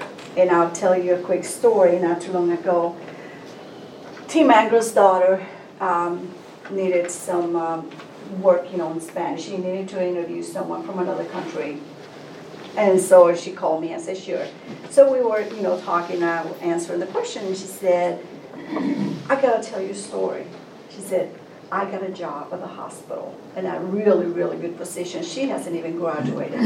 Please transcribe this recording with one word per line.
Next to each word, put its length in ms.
And 140
I'll 220
tell 280
you 140
a 80
quick 220
story. 540
Not 220
too 120
long 200
ago, 440
Tim 200
Mangrum's 440
daughter, 540
um, 540
needed 400
some, 460
um, 340
work, 300
you 80
know, 140
in 80
Spanish. 440
She 120
needed 320
to 160
interview 380
someone 420
from 160
another 240
country. 540
And 240
so 340
she 160
called 320
me 100
and 80
said, 160
"Sure." 300
So 220
we 80
were, 200
you 220
know, 180
talking, 420
uh, 240
answering 380
the 60
question, 400
and 100
she 100
said, 540
"I 60
gotta 280
tell 200
you 80
a 40
story." 500
She 120
said, 300
"I 140
got 180
a 60
job 420
at 80
the 80
hospital, 680
and 100
a 140
really, 460
really 300
good 220
position." 460
She 240
hasn't 260
even 240
graduated 680